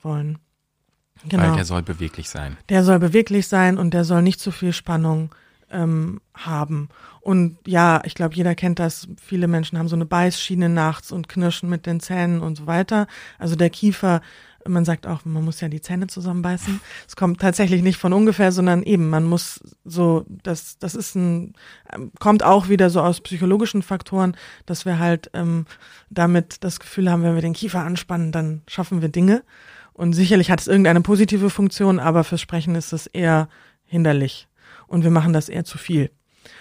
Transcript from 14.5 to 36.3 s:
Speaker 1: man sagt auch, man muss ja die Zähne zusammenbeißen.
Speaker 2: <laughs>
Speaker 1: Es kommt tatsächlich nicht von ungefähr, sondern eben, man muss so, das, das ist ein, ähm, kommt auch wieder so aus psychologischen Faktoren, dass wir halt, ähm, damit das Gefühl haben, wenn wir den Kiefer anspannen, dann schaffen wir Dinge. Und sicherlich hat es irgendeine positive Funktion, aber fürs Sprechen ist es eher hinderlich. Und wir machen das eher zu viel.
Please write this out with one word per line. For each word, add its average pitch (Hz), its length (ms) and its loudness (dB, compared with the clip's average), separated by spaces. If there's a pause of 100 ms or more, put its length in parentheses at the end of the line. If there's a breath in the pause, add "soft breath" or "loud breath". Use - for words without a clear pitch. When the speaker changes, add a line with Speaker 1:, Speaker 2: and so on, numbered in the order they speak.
Speaker 1:
man 175 160 0
sagt 165 240 -2
auch, 170 160 -6
man 160 220 -4
muss 160 160 -6
ja 165 80 -6
die 151 100 -8
Zähne 180 280 -6
zusammenbeißen. 180 720 -6 (120)
Speaker 2:
<laughs> - 140 -20
Speaker 1:
Es - 80 -20
kommt 175 240 0
tatsächlich 185 440 2
nicht 185 140 2
von 180 140 0
ungefähr, 202 400 4
sondern 180 320 2
eben, 175 260 0
man 156 140 2
muss - 380 -2 (240)
so, 170 420 0
das, - 520 -10
das 175 160 -10
ist 220 200 -8
ein, 175 380 -2 (400 loud breath)
ähm, - 260 -14
kommt 208 240 4
auch 185 240 4
wieder 185 220 4
so 175 100 0
aus 175 220 0
psychologischen 190 640 -2
Faktoren, 190 520 -2 (300 loud breath)
dass - 200 -8
wir 175 140 -2
halt, 170 340 -2
ähm, 165 340 -2 (420 loud breath)
damit 175 560 0
das 175 160 -8
Gefühl 185 280 -2
haben, 170 140 2
wenn 170 120 2
wir 165 60 -2
den 165 120 -2
Kiefer 180 320 -6
anspannen, 170 480 -4
dann 156 340 -4
schaffen 175 340 -4
wir 160 80 -2
Dinge. 190 340 2 (500 loud breath)
Und 170 200 -2
sicherlich 185 380 4
hat 170 80 2
es - 80 -10
irgendeine 185 340 6
positive 202 480 2
Funktion, 196 500 2
aber 165 260 2
fürs 170 160 -4
Sprechen 170 340 -4
ist 165 160 -6
es 160 160 -8
eher 160 400 0 (380 soft breath)
hinderlich. 147 640 0 (400 soft breath)
Und 175 160 0
wir 165 80 4
machen 165 220 4
das 156 140 0
eher - 160 -6
zu - 140 -16
viel. 156 340 -2 (500 loud breath)